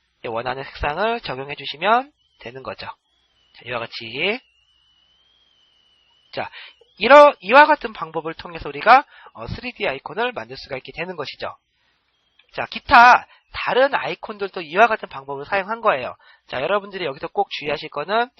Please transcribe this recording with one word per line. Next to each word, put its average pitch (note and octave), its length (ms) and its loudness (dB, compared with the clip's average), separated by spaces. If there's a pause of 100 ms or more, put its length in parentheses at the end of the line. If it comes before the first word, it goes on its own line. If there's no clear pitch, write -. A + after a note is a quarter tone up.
(260)
원하는 B2 380 -6
색상을 F#3+ 580 -4
적용해 C#3 340 -8
주시면 G#3+ 560 -2 (280)
되는 C3 240 -14
거죠. - 220 -12
자, - 800 -20
이와 A#2+ 140 -6
같이. C3+ 600 -6 (1900)
자, G#2 180 -8 (500)
이러-, C#4 400 8
이와 B3 260 6
같은 A#3+ 280 -2
방법을 D#3+ 420 -8
통해서 E3 340 -14
우리가, G3+ 360 4 (280)
어, A2+ 140 -14
쓰리디 A3+ 400 -8
아이콘을 F#3 460 -6
만들 A#2 240 -12
수가 - 200 -12
있게 C3 140 -16
되는 F3 240 -10
것이죠. B2+ 400 -10 (1000)
자, A#2 140 -6
기타 - 580 6 (280)
다른 B3+ 420 0
아이콘들도 G3 680 -8
이와 E3+ 260 4
같은 G#3 220 -4
방법을 C#3 360 -10
사용한 G3+ 360 -4
거예요. C3+ 340 0 (320)
자, B2 140 -6
여러분들이 F#3+ 440 -4
여기서 C#3+ 220 -8
꼭 G3+ 220 -4
주의하실 D3 400 -6
거는 G#3 400 -4 (100)